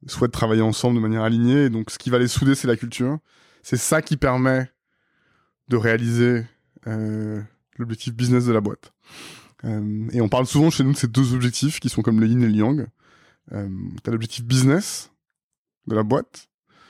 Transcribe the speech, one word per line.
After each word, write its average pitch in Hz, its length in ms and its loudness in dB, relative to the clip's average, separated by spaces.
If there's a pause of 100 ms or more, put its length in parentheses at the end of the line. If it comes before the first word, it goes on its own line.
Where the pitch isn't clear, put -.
souhaitent - 260 -2
travailler 110 300 2
ensemble 120 340 0
de 117 40 0
manière 110 220 -2
alignée. 120 420 4
Et 131 60 2
donc, 113 200 -4
ce - 80 -12
qui - 120 -10
va 123 80 4
les 123 100 2
souder, 135 260 2
c'est 131 140 -2
la 117 80 2
culture. 123 420 -4 (440)
C'est - 140 -2
ça 156 260 0
qui 156 140 -4
permet 131 540 0 (1000)
de 123 80 2
réaliser, 117 680 2 (420)
euh, 107 540 -6 (360)
l'objectif 117 380 -8
business 123 320 2
de 120 60 4
la 110 80 4
boîte. - 320 -6 (720)
Euh, 107 480 -4
et 123 80 0
on 110 80 2
parle 127 180 0
souvent 147 240 4
chez 151 140 0
nous 135 80 4
de 143 40 0
ces - 120 0
deux 120 260 2
objectifs 127 460 -2
qui - 80 -4
sont 117 140 -2
comme 110 180 2
le 113 60 4
yin 123 160 2
et 117 60 4
le 107 40 2
yang. 110 340 0 (640)
Euh, 101 160 -8 (340)
t'as 117 100 -4
l'objectif 113 320 -6
business 131 680 0 (760)
de 110 80 -4
la 110 80 2
boîte, - 460 -4 (420)